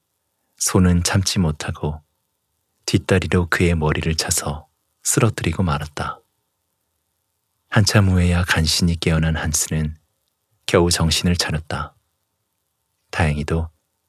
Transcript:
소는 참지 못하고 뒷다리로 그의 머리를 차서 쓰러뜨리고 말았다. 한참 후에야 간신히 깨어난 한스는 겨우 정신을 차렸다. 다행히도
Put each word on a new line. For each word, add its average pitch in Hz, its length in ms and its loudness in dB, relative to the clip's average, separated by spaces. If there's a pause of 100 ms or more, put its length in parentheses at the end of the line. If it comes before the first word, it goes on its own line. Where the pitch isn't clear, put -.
(580)
소는 90 460 2
참지 - 360 0
못하고 76 600 -4 (840)
뒷다리로 90 600 2
그의 87 280 2
머리를 78 400 0
차서 - 520 -4 (360)
쓰러뜨리고 101 600 -2
말았다. 73 560 -4 (1500)
한참 101 400 2
후에야 87 360 2
간신히 82 500 0
깨어난 80 400 0
한스는 78 640 -4 (680)
겨우 87 240 4
정신을 85 460 0
차렸다. - 600 -6 (1160)
다행히도 80 580 -2 (400)